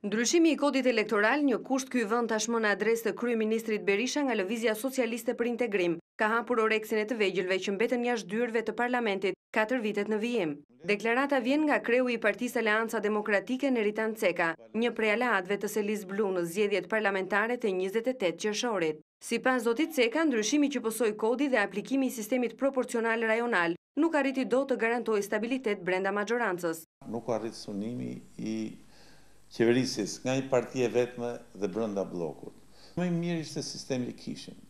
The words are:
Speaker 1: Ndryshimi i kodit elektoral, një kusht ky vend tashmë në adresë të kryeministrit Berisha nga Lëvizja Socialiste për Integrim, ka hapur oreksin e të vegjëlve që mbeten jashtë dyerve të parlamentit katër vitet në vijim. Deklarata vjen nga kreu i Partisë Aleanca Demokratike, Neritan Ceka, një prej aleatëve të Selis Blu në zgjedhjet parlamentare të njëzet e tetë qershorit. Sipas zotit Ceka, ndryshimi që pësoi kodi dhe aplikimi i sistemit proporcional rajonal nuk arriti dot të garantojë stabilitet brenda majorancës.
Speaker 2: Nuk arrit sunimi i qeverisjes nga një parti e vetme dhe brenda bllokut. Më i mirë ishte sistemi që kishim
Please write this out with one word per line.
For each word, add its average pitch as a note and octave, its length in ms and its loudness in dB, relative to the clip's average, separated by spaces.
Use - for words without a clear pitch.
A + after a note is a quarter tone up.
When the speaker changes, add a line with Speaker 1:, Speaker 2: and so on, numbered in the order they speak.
Speaker 1:
Ndryshimi A#3+ 480 4
i - 80 2
kodit C4+ 240 2
elektoral, A3 640 4
një G#3 160 2
kusht C4 240 -2
ky B3 160 0
vend A3+ 240 0
tashmë A3+ 320 0
në G#3+ 160 2
adresë A3 300 0
të G3+ 100 0
kryeministrit A3 680 0
Berisha A3+ 400 0
nga A#3+ 100 0
Lëvizja A3 400 0
Socialiste A#3+ 560 -2
për A#3 160 -2
Integrim, G3 460 0
ka A3 80 2
hapur A3+ 320 0
oreksin A3 400 2
e G#3+ 80 0
të B3 140 -2
vegjëlve F#3 420 0
që G#3 80 -2
mbeten A#3+ 320 0
jashtë A3+ 300 -2
dyerve A3+ 320 0
të G#3+ 100 -4
parlamentit A3 640 0
katër A#3 240 2
vitet G#3 320 -2
në G#3+ 80 0
vijim. G#3+ 320 0
Deklarata A#3 560 2
vjen C#4 240 2
nga B3+ 160 4
kreu B3 320 2
i A3+ 80 -2
Partisë A#3 400 0
Aleanca A3 400 0
Demokratike, G#3+ 720 0
Neritan A3 400 0
Ceka, F3 380 0
një A#3 160 0
prej A3 240 2
aleatëve G3+ 480 0
të G#3 80 -4
Selis G#3 320 -2
Blu G3 320 -2
në F3 160 0
zgjedhjet G3 400 0
parlamentare G#3 640 0
të A3+ 160 -2
njëzet F#3+ 400 0
e B3+ 40 -4
tetë E3+ 180 -2
qershorit. G#3 560 -2
Sipas A#3+ 400 0
zotit C4 320 0
Ceka, D4+ 320 2
ndryshimi C4+ 400 2
që C4 160 -4
pësoi A3 320 0
kodi A#3+ 320 0
dhe A3 160 2
aplikimi A#3+ 480 -2
i - 80 -10
sistemit A#3+ 400 -2
proporcional A#3 640 0
rajonal A3 560 2
nuk D#4 240 2
arriti C4 240 0
dot C4 240 2
të A#3 160 0
garantojë A3+ 400 0
stabilitet G#3+ 560 -2
brenda F#3 320 0
majorancës. G3+ 720 -2
Speaker 2:
Nuk A#2 240 -4
arrit G#2+ 240 -4
sunimi A#2+ 640 -6
i A2 200 -4
qeverisjes A#2+ 680 2
nga B2+ 100 0
një C3+ 160 -2
parti B2+ 320 0
e A#2 80 4
vetme A#2+ 380 0
dhe G2 160 -2
brenda G2+ 320 -2
bllokut. E2+ 540 -6
Më F3+ 80 0
i F3 80 0
mirë E3+ 300 -2
ishte C#3+ 180 -8
sistemi B2 480 -6
që A2 80 -12
kishim - 380 -12